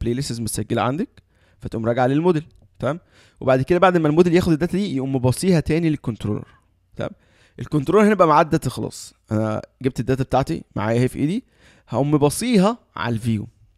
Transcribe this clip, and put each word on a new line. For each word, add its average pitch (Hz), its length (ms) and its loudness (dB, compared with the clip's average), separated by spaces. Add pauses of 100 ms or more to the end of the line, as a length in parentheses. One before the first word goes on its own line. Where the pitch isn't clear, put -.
بلاي 120 140 -2
ليستس 123 260 -6
متسجله 113 420 -4
عندك، 143 400 -4 (380)
فتقوم 110 260 -8
راجعه 120 200 2
للموديل. 156 380 0 (340)
تمام؟ 139 220 -6 (400)
وبعد 131 220 2
كده 175 160 0
بعد 180 180 4
ما 160 120 2
الموديل 170 260 4
ياخد 180 180 2
الداتا 170 260 -2
دي 190 180 -4
يقوم 135 200 -4
مباصيها 135 440 2
تاني 160 300 0
للكنترولر. 107 580 -6 (480)
تمام؟ - 140 -8 (500)
الكنترولر 156 460 2
هنا 214 80 4
بقى 180 140 6
معاه 156 140 6
الداتا 156 280 -2
خلاص، - 440 -10 (180)
انا 107 300 -2 (200)
جبت 135 180 -4
الداتا 127 240 -2
بتاعتي 135 400 -2 (120)
معايا 113 240 0
اهي 127 80 2
في - 100 -8
ايدي، 165 260 -2 (440)
هقوم 139 220 -2
مباصيها 190 680 0 (180)
على 117 180 -4
الفيو. 110 340 -4 (300)